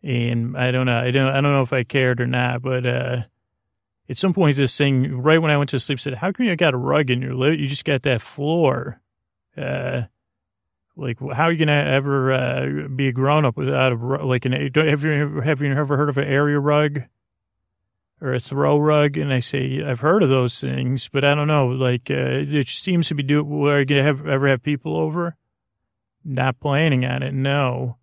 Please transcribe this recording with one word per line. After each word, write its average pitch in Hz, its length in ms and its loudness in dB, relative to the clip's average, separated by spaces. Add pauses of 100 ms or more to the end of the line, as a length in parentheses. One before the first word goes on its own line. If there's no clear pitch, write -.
And 120 560 -2
I 127 120 0
don't 127 140 0
know, 120 140 2
I 123 120 0
don't, 135 180 4
I 139 120 0
don't 143 140 2
know 139 80 4
if 123 100 -2
I 127 120 0
cared 127 360 2
or 123 60 0
not, 123 340 -2
but, 127 240 -4
uh, 123 380 -2 (880)
at 127 80 -6
some 190 160 2
point, 151 240 4
this 135 180 0
thing, 135 460 0
right 156 180 6
when 160 100 2
I 147 60 4
went 143 140 0
to 131 100 -2
sleep, 135 200 -4
said, 135 140 -6
"How 180 180 -4
come 247 120 -2
you 185 120 2
got 151 180 0
a 127 40 -2
rug 139 320 0
in 123 120 0
your 127 120 -6
living? 147 260 2
You 143 60 -2
just 139 180 -6
got 139 180 0
that 123 200 0
floor." 143 800 -2 (520)
Uh, 131 500 -4 (920)
like, 123 240 -8
wh-, 135 140 -8
how 139 100 0
are 170 80 2
you 165 60 -2
gonna 151 140 2
ever, 139 600 0
uh, 135 560 -2
be 135 200 -2
a 127 40 -2
grown-up 135 460 2
without 135 340 0
a 117 40 -2
ru-, 131 280 -4
like, 127 220 0
an, 135 260 -2
don't, 156 160 2
have 147 160 0
you, 147 380 -2
have 143 180 0
you 143 120 0
ever 143 260 0
heard 147 100 2
of 135 80 -2
an 139 100 -2
area 143 320 2
rug 147 440 0 (1160)
or 135 140 -4
a 127 80 -2
throw 143 380 0
rug? 147 400 2
And 143 120 -2
I 127 100 0
say, 131 440 -4
"I've 127 160 -4
heard 175 220 4
of 139 80 4
those 123 280 0
things, 131 540 -4
but 139 100 0
I 143 120 4
don't 147 120 0
know. 147 220 2
Like, 127 420 -2
uh, 135 380 -2
it 143 180 0
seems 175 420 -2
to 160 60 -2
be 143 80 -2
do, 147 220 2
where 147 360 2
you 139 40 2
gonna 139 200 2
have, 147 220 0
ever 139 220 2
have 135 140 2
people 151 340 -2
over?" 160 400 -4 (880)
Not 131 360 -2
planning 143 440 2
on 131 180 -4
it, 139 120 -6
no. 131 680 -2